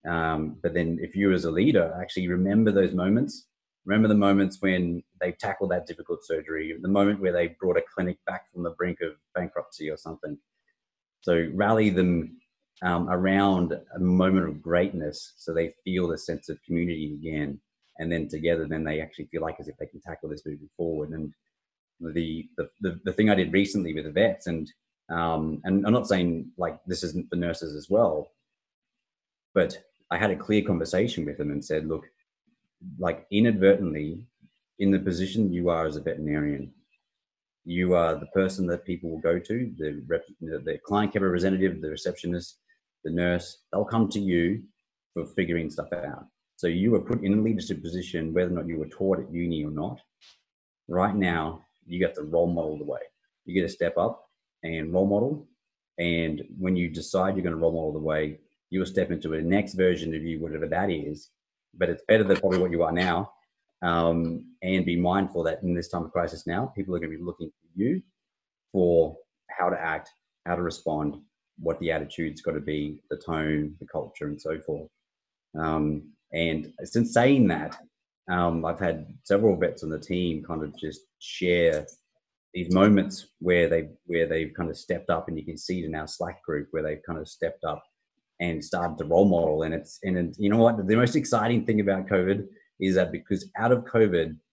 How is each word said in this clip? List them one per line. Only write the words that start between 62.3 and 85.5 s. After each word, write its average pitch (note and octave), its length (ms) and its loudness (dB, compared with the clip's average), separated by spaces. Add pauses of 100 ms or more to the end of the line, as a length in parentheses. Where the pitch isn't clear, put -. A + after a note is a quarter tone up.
probably F#2 200 2
what F2+ 140 2
you E2+ 100 2
are E2 100 2
now." F2+ 380 0 (520)
Um, E2 600 2 (160)
and F#2 240 0
be F2 120 0
mindful F2 480 0
that D#2+ 180 -2
in F2+ 120 0
this F2 120 -2
time E2+ 200 -6
of - 60 -14
crisis E2+ 320 -4
now, F#2+ 300 -4
people F#2+ 220 -6
are - 20 -2
gonna D#2+ 180 -6
be E2 60 -12
looking E2+ 280 -10
for E2 300 -14
you D3+ 220 0 (720)
for E2+ 440 4 (320)
how F2+ 220 -2
to E2+ 100 -4
act, E2 300 -4 (340)
how F2 120 -2
to F2 60 -4
respond, D2+ 580 -4 (400)
what - 180 -2
the D#2+ 140 -2
attitude's D#2 500 -4
gotta D#2+ 160 -2
be, D2 400 -4 (120)
the D2 60 -4
tone, D#2 640 -2
the - 80 -16
culture, - 400 -8
and D2 160 -8
so D#2+ 160 -6
forth. D#2 320 -8 (640)
Um, D#2 460 -2 (320)
and D#2+ 400 -2 (100)
since - 300 0
saying B2+ 340 6
that, D#2 300 -2 (500)
um, E2+ 380 0
I've E2 120 -2
had E2 280 -2 (180)
several G2+ 320 4
vets E2 260 -2
on D#2+ 60 -6
the D#2 100 -4
team F2 460 -2
kind D#2+ 180 -6
of D2 140 -8
just D#2 240 -10 (200)
share E2+ 640 2 (640)
these F2 180 -4
moments G2 580 6 (100)
where F2 280 4
they, D#2+ 220 0 (160)
where E2 220 2
they've D#2+ 280 -2
kind E2+ 140 -4
of D2+ 80 -8
stepped - 320 -4
up, E2 200 0
and E2 100 -6
you D#2 80 -10
can D#2+ 100 -10